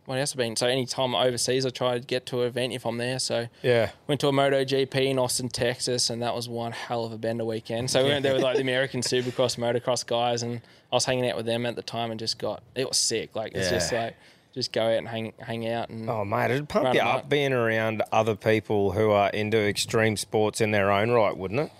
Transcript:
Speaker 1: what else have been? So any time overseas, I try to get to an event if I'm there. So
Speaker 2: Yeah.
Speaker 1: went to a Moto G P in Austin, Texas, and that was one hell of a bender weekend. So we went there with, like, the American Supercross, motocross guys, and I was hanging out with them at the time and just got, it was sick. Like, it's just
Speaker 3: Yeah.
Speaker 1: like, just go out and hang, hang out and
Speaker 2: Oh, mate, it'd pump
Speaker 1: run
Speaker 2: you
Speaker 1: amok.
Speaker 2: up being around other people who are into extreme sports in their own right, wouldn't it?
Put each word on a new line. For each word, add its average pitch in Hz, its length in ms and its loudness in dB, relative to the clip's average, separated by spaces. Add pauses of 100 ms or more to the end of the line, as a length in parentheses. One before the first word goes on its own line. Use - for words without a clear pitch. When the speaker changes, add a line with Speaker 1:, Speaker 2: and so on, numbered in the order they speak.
Speaker 1:
what 131 120 -6
else 143 140 -2
have - 80 -8
been? 117 160 -2
So 123 140 2
any 127 180 0
time 127 260 -2
overseas, 123 540 2
I 127 40 -2
try 123 240 0
to 120 60 -2
get 127 260 -4
to 123 160 -2
an 123 40 2
event 120 260 -2
if 120 140 -6
I'm 117 120 -4
there. 123 200 -4
So 117 300 -2 (160)
Speaker 2:
Yeah. 117 260 4 (160)
Speaker 1:
went 147 140 0
to 147 80 2
a 139 40 4
Moto 139 300 4
G 135 240 0
P 135 220 0
in 135 100 0
Austin, 127 300 0
Texas, 123 600 -2
and 117 140 -6
that 117 140 -2
was 120 120 -6
one 117 220 -6
hell 117 340 -4
of 113 60 -6
a 110 80 -10
bender 113 260 -2
weekend. 113 460 -4
So 131 140 4
we 139 60 4
went 143 120 0
there 135 120 2
with, 131 100 2
like, 131 100 2
the 139 80 0
American 131 380 0
Supercross, 127 580 0
motocross 120 480 0
guys, 120 380 0
and 117 160 -6 (320)
I - 20 4
was 120 100 2
hanging 127 240 0
out - 80 -2
with 113 100 -6
them 117 200 -2
at 117 80 -4
the 98 80 -8
time 117 300 -6
and 110 80 -8
just 113 180 -6
got, 110 240 -6 (140)
it 131 100 -2
was - 100 -2
sick. - 380 -2
Like, 107 220 -6
it's 92 140 0
just 90 220 0
Speaker 3:
Yeah. 117 120 0
Speaker 1:
like, 92 120 -8 (380)
just 127 180 -6
go 113 140 0
out 113 120 4
and 85 80 -6
hang, 113 320 -6
hang 117 300 -6
out 117 220 -4
and 113 200 -8
Speaker 2:
Oh, 107 140 -2
mate, 113 260 -2
it'd 143 180 -2
pump 175 180 0
Speaker 1:
run 127 80 2
Speaker 2:
you 127 80 4
Speaker 1:
amok. 127 140 2
Speaker 2:
up 131 120 -8
being 139 240 0
around 110 580 0
other 110 240 2
people 104 580 2
who 107 180 4
are 101 200 6
into 107 280 0
extreme 107 580 2
sports 107 440 0
in 107 120 2
their 101 180 4
own 104 220 4
right, 110 240 4
wouldn't 95 240 -2
it? 156 200 -4